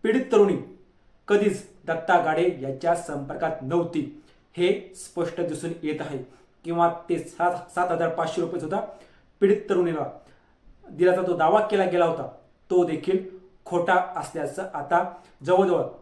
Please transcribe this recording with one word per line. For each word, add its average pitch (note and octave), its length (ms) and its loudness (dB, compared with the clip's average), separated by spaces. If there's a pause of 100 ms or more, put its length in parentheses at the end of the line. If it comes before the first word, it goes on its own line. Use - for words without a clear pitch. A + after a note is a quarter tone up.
पीडित A3+ 280 2
तरुणी G3+ 260 6 (680)
कधीच G3+ 360 2 (240)
दत्ता E3+ 360 0
गाडे D#3 260 0 (120)
याच्या C3+ 340 -2
संपर्कात D3+ 640 -8
नव्हती, D#3+ 420 -2 (520)
हे F3+ 160 2 (240)
स्पष्ट - 460 -8
दिसून E3 300 -6 (120)
येत D3+ 180 -6
आहे. C#3 220 -8 (420)
किंवा E3+ 240 2 (200)
ते E3+ 100 0
सात, - 520 -4
सात F3+ 200 0
हजार E3 180 0
पाचशे E3 320 -4
रुपये E3+ 180 -4
सुद्धा E3+ 200 -4 (640)
पीडित G3+ 280 2
तरुणीला E3+ 360 0 (800)
दिल्याचा F3+ 360 2
जो F3+ 160 0
दावा E3+ 240 4
केला G3+ 240 0
गेला F3 200 2
होता, E3 220 -4 (440)
तो F3+ 120 4
देखील F3 420 0 (400)
खोटा F3 280 2 (220)
असल्याचं D#3 580 -8
आता E3 300 0 (420)
जवळजवळ F3+ 360 4 (200)